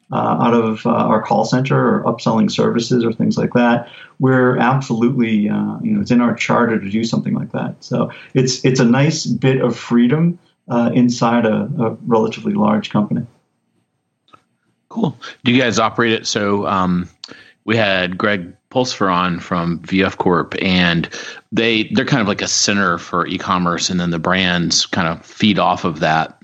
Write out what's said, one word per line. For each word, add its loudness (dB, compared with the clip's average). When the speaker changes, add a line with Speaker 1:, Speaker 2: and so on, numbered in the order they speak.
Speaker 1:
uh, -2
out 2
of, 0
uh, 0
our 0
call 0
center 0
or 2
upselling 0
services 0
or 0
things 0
like 0
that, 2
we're 4
absolutely, 2
uh, -2
you -2
know, 0
it's -2
in 4
our 2
charter 0
to -8
do -2
something -2
like -4
that. -8
So -2
it's, 0
it's 2
a 4
nice 2
bit 0
of 0
freedom, 2
uh, 0
inside 2
a, 0
a -2
relatively 0
large 0
company. -2
Speaker 2:
Cool. -4
Do 2
you 6
guys 2
operate 2
it? -2
So, 0
um, 0
we 0
had 0
Greg -2
Pulsifer -2
on 0
from -4
V 0
F -2
Corp, 0
and 0
they, 2
they're 0
kind 2
of 0
like -2
a -4
center 0
for -4
e-commerce, -2
and -2
then -2
the -2
brands 0
kind -2
of -6
feed 0
off 0
of -4
that. 0